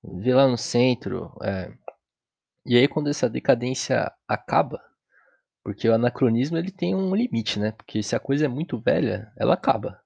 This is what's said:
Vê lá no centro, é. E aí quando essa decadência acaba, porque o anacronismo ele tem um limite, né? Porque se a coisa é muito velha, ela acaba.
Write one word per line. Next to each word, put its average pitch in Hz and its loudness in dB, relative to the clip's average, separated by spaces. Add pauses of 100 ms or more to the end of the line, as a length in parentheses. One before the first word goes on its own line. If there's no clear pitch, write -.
Vê 95 -2
lá 135 6
no 120 0
centro, 120 -2 (100)
é. 95 -4 (920)
E 120 4
aí 127 6
quando 147 -2
essa 131 0
decadência 127 0 (140)
acaba, - -2 (800)
porque 98 -2
o 113 6
anacronismo 123 2
ele 185 -6
tem 180 -2
um 190 -2
limite, 117 -2
né? 107 0
Porque - -6
se - -2
a 127 -2
coisa 147 -2
é - 0
muito 127 -4
velha, 101 0
ela - 2
acaba. - 0